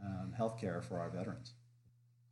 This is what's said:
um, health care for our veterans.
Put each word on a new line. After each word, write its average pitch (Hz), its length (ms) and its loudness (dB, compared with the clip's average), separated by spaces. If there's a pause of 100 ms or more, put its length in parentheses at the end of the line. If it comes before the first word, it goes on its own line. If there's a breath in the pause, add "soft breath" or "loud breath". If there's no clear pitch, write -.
um, 95 320 0
health 113 240 4
care 85 220 2
for 87 160 -2
our 85 120 2
veterans. - 420 -4 (800)